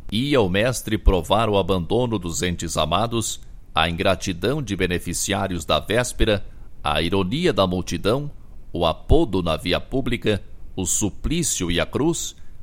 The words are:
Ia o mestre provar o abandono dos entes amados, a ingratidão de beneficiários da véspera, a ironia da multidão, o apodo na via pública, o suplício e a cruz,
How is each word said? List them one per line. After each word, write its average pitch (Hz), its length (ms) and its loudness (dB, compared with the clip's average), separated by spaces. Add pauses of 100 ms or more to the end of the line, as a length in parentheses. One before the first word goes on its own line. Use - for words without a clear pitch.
(120)
Ia 131 300 2
o 95 80 4
mestre 107 480 0
provar 98 500 4
o 101 100 4
abandono 98 640 2
dos 85 220 -4
entes 85 340 -2
amados, 101 640 0 (340)
a 82 160 4
ingratidão 95 720 0
de 101 140 -4
beneficiários 90 880 -2
da 78 160 2
véspera, 107 680 2 (380)
a 73 180 0
ironia 98 520 2
da 98 120 4
multidão, 92 640 0 (440)
o 85 120 0
apodo 95 560 4
na 82 140 0
via 82 240 0
pública, 117 640 -2 (320)
o 92 100 -2
suplício 104 880 -2
e 85 80 2
a 80 60 2
cruz, - 500 -2 (280)